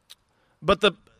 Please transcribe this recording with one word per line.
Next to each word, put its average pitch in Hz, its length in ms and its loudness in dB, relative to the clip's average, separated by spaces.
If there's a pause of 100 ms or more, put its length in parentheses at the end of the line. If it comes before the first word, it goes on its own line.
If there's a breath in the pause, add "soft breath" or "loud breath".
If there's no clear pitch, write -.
(600)
But 180 180 0
the, 208 140 2 (260)